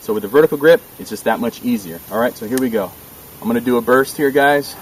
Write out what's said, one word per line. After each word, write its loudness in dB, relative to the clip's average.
So -6
with -2
the -8
vertical 4
grip, 4
it's -14
just -10
that 0
much -6
easier. -4
All -4
right, -2
so -12
here -4
we -2
go. -4
I'm -10
gonna -2
do 0
a 0
burst 0
here, 2
guys. 0